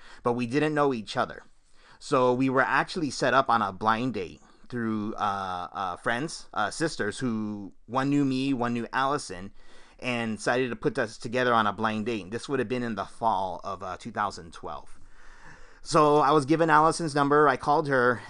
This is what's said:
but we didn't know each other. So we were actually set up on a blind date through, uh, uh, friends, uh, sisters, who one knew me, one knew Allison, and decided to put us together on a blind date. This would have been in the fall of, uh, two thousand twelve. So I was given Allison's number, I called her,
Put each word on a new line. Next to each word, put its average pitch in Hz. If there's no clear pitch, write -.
but 120
we 120
didn't 147
know 143
each 110
other. 95
So 127
we 131
were 131
actually 143
set 127
up 135
on 113
a 98
blind 110
date 82
through, 110
uh, 95
uh, 90
friends, 123
uh, 101
sisters, 117
who 107
one 131
knew 143
me, 135
one 120
knew 117
Allison, 127
and 117
decided 123
to 113
put 135
us 113
together 123
on 113
a 101
blind 107
date. 101
This 113
would 135
have 113
been 127
in 117
the 98
fall 95
of, 95
uh, 90
two 117
thousand 95
twelve. -
So 151
I 143
was 151
given 160
Allison's 156
number, 147
I 131
called 151
her, 123